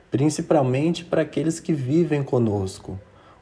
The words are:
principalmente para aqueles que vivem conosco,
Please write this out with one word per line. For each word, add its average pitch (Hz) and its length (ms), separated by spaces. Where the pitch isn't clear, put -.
principalmente 147 920
para 160 180
aqueles 156 360
que - 140
vivem 147 500
conosco, 101 760